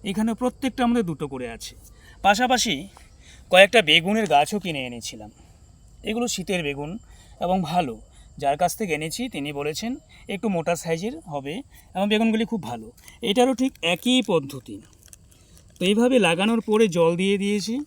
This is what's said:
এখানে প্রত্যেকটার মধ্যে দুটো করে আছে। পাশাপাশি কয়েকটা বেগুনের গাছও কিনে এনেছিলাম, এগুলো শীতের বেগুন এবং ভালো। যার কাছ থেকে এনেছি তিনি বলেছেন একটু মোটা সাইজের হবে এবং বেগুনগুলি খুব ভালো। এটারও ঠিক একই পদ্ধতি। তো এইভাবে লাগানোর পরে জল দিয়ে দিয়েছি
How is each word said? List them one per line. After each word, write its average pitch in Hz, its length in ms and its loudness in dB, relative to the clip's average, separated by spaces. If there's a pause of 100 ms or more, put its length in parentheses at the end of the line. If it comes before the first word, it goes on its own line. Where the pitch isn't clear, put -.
এখানে 214 300 -2
প্রত্যেকটার 247 540 -2
মধ্যে 233 160 2
দুটো 160 240 -6
করে 127 220 -10
আছে। - 260 -14 (460)
পাশাপাশি 202 680 2 (640)
কয়েকটা 196 320 8
বেগুনের 175 460 2
গাছও 151 320 2
কিনে 151 260 -6
এনেছিলাম, 113 460 -12 (720)
এগুলো 233 240 -4
শীতের 185 360 -4
বেগুন 147 340 -6 (420)
এবং 185 220 0
ভালো। 151 400 -2 (360)
যার 143 200 0
কাছ 180 200 0
থেকে 190 160 -2
এনেছি 160 360 -6
তিনি 143 240 -6
বলেছেন 160 420 -4 (340)
একটু 202 200 -4
মোটা 175 260 0
সাইজের 170 440 -6
হবে 147 420 -8 (340)
এবং 196 140 0
বেগুনগুলি 220 360 2
খুব 208 180 -6
ভালো। 220 280 -12 (300)
এটারও 247 320 2
ঠিক 262 280 -2
একই 240 400 2
পদ্ধতি। 135 600 -4 (960)
তো 180 60 -2
এইভাবে 233 340 4
লাগানোর 196 420 2
পরে 220 260 4
জল 170 280 2
দিয়ে 196 220 0
দিয়েছি 202 500 -2